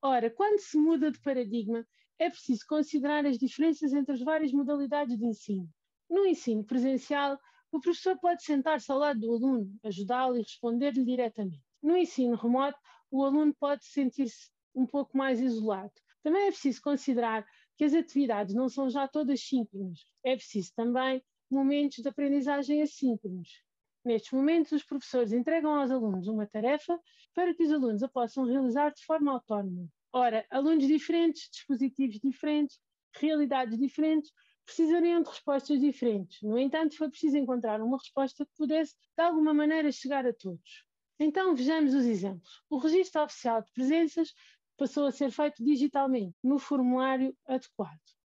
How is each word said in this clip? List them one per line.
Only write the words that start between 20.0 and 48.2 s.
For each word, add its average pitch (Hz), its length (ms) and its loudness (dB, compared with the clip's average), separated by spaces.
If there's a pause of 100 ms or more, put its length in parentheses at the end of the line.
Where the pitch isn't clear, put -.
É 262 140 0
preciso 208 380 -8
também 254 480 -2 (260)
momentos 277 540 0
de 277 60 -4
aprendizagem 285 720 0
assíncronos. 214 800 -4 (420)
Nestes 226 280 -2
momentos, 302 400 2
os 294 100 0
professores 247 500 -2
entregam 302 400 0
aos 277 180 0
alunos 208 380 -2
uma 214 180 -2
tarefa 285 520 -2 (340)
para 349 220 0
que 339 80 0
os 302 100 4
alunos 240 300 0
a 262 60 -2
possam 254 360 -2
realizar 262 460 2
de - 140 -20
forma 294 280 0
autónoma. 190 560 -4 (240)
Ora, 240 380 0
alunos 277 360 2
diferentes, 320 640 2
dispositivos 254 680 -4
diferentes, 294 600 -2 (360)
realidades 269 640 0
diferentes, 302 540 0 (320)
precisariam 339 580 2
de - 60 -2
respostas 277 520 -2
diferentes. 240 600 0
No 214 160 0
entanto, 302 380 0
foi 311 120 -4
preciso 294 300 0
encontrar 226 420 -2
uma 240 160 0
resposta 269 480 -4
que - 120 -14
pudesse, 302 380 0 (220)
de 330 60 0
alguma 311 320 4
maneira, 302 380 2
chegar 262 340 -4
a 240 60 0
todos. - 520 -12 (340)
Então, 320 360 2
vejamos 277 400 2
os 269 100 4
exemplos. 190 640 -2
O 294 100 -2
registro 311 440 2
oficial 226 400 -2
de - 100 -18
presenças 320 600 0 (440)
passou 285 300 0
a 269 40 2
ser 269 220 -2
feito 294 320 -4
digitalmente, 262 760 0
no 269 160 2
formulário 262 800 0 (100)
adequado. 202 520 -6 (260)